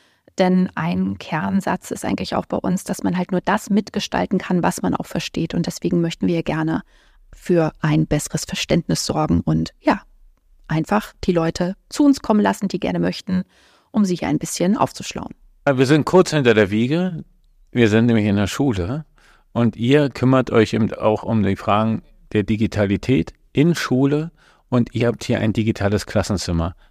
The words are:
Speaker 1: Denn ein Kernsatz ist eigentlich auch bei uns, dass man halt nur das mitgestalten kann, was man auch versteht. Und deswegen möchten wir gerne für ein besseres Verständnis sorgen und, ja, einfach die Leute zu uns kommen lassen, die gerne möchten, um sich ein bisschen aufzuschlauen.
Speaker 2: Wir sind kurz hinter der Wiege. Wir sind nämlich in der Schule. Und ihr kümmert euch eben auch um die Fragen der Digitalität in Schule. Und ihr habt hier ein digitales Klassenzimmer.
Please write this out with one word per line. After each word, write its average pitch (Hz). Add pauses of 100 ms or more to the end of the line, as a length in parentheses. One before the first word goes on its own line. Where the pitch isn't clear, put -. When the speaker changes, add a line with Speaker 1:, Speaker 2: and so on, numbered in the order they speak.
(360)
Speaker 1:
Denn 185
ein 185
Kernsatz 190
ist -
eigentlich -
auch -
bei -
uns, 185
dass -
man 175
halt 180
nur 180
das -
mitgestalten 202
kann, 180
was 175
man -
auch -
versteht. -
Und 170
deswegen 170
möchten 165
wir 170
gerne 160 (500)
für 165
ein 156
besseres -
Verständnis -
sorgen 156
und, 80
ja, 208 (680)
einfach - (100)
die 190
Leute 170 (140)
zu -
uns 277
kommen 214
lassen, 196
die 180
gerne 180
möchten, 185 (480)
um 208
sich 180
ein 135
bisschen 180
aufzuschlauen. - (300)
Speaker 2:
Wir 131
sind 143
kurz -
hinter 135
der 104
Wiege. 151 (480)
Wir 117
sind 113
nämlich 113
in 101
der 101
Schule. 123 (460)
Und 117
ihr 135
kümmert 127
euch 110
eben 110
auch 107
um 110
die 95
Fragen 110 (300)
der 107
Digitalität 101 (220)
in 160
Schule. 143 (400)
Und 123
ihr 120
habt -
hier 107
ein 107
digitales 104
Klassenzimmer. 87 (140)